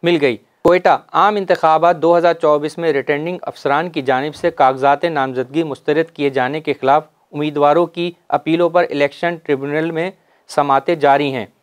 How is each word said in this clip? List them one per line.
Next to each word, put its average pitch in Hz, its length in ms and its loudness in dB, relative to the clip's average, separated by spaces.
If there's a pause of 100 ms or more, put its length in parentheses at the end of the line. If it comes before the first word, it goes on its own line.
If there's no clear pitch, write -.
मिल 170 140 2
गई। 135 220 0 (260)
कोयटा, 180 280 4 (200)
आम 202 240 2
इंतखाबात 170 580 2
दो 160 200 2
हज़ार 170 200 2
चौबीस 151 440 0
में 165 120 -2
रिटर्निंग 147 520 -4
अफसरान 151 460 -4
की 165 140 -6
जानिब 135 320 -2
से 175 180 -4
कागजात 139 540 2
नामजदगी 131 580 -4
मुस्तरद 151 460 -4
किए 143 200 -2
जाने 135 300 -2
के 151 140 -4
खिलाफ 147 340 0 (240)
उम्मीदवारों 147 540 2
की 175 280 -8 (160)
अपीलों 165 380 0
पर 175 160 2
इलेक्शन 143 600 -4
ट्रिब्यूनल 147 460 -4
में 165 200 -6 (380)
समातें 143 500 0
जारी 143 320 2
हैं। 120 160 -6 (160)